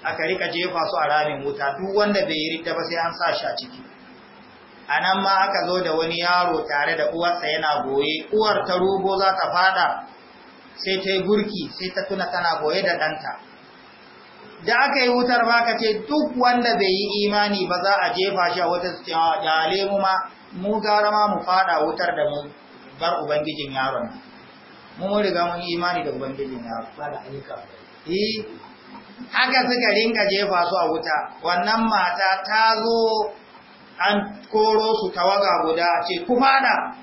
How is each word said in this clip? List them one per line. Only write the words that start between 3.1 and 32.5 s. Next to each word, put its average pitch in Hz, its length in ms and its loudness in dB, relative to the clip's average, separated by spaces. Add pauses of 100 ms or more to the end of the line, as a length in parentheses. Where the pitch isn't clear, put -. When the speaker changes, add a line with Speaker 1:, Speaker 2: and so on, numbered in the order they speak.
Speaker 1:
sa 165 200 -2
shi 151 120 -4
a - 100 -4
ciki. - 260 -12 (1040)
A 143 140 0
nan 190 220 2
ma 190 260 4
aka 180 160 0
zo 180 160 0
da 160 140 0
wani 165 260 0
yaro 175 460 2
tare 151 280 0
da 156 140 0
uwarsa 170 380 -2
yana 151 400 0
goye, 151 460 -2
uwar 208 340 2
ta 180 100 0
rugo 190 400 0
za 190 160 2
ta 170 160 -2
fada, 185 380 2 (880)
sai 190 260 -4
ta 190 80 -6
yi 185 140 0
burki, 190 500 0
sai 185 160 -10
ta 190 160 -4
tuna 190 240 -4
tana 170 320 0
goye 160 220 0
da 175 100 0
ɗanta. 151 380 -4 (1300)
Da 214 80 2 (120)
aka 269 180 2
yi 240 60 4
wutar 240 360 2
ba 233 200 2
ka 226 120 0
ce 220 280 0
duk 285 320 0
wanda 247 400 4
bai 196 80 2
yi 202 420 0
imani 202 400 2
ba 180 160 0
za 196 140 4
a 180 160 0
jefa 185 400 0
shi 175 80 -4
a 170 60 2
wata 180 260 0
su - 100 -14
ce, 170 100 -8
"A, 165 280 2
kyale 160 480 0
mu 196 80 0
ma, 190 160 2 (380)
mu 202 300 -4
gara 208 300 4
ma 214 220 4
mu 175 80 -4
fada 180 400 2
wutar 165 340 -2
da 151 140 0
mu 147 200 -8 (500)
bar 170 140 0 (120)
Ubangijin 147 480 -2
yaron 131 320 -2
nan. - 160 -14 (760)
Mu 180 120 -6
mun 208 140 2
riga 175 220 0
mun 175 160 -4
yi 175 140 -4
imani 175 280 -2
da 143 80 -4
Ubangijin 131 500 -8
yaron." 113 340 -10
Speaker 2:
Ba 147 140 -8
da 143 160 -10
ayyuka. 139 320 -12 (480)
Speaker 1:
Eh, 208 400 -2 (880)
haka 254 320 2
suka 247 320 2
rinka 220 320 2
jefa 196 400 2
su 190 80 0
a 175 160 2
wuta. 156 240 -2 (240)
Wannan 180 480 0
mata 190 560 2
ta 220 320 4